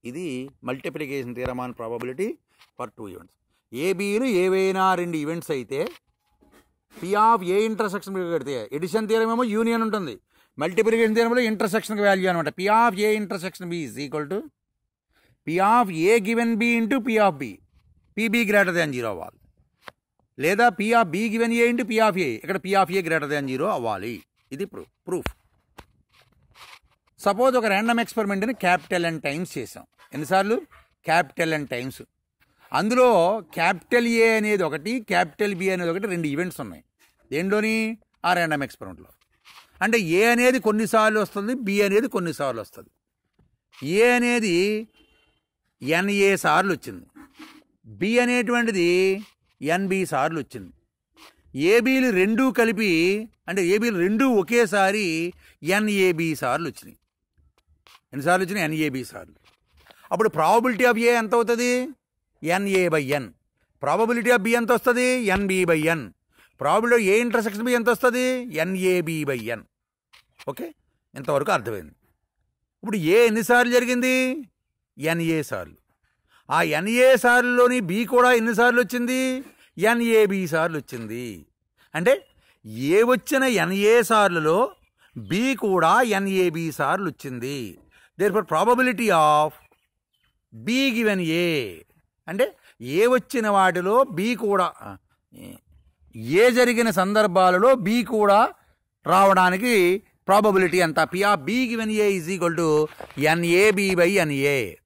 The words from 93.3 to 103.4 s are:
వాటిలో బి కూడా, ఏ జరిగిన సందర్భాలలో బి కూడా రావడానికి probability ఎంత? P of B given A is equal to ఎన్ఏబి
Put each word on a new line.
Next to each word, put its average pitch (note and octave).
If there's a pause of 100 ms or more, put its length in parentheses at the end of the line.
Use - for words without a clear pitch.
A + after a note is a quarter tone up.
వాటిలో F#3 (220)
బి G3+ (160)
కూడా, F#3+ (1700)
ఏ A3+ (140)
జరిగిన A#3+ (100)
సందర్భాలలో F#3+ (180)
బి A3+ (160)
కూడా G#3 (720)
రావడానికి F#3+ (560)
probability F#3+
ఎంత? D#3+ (140)
P F#3+
of G3 (100)
B F#3+ (200)
given A3 (160)
A - (120)
is D#3
equal E3+
to D#3+ (640)
ఎన్ఏబి F#3 (120)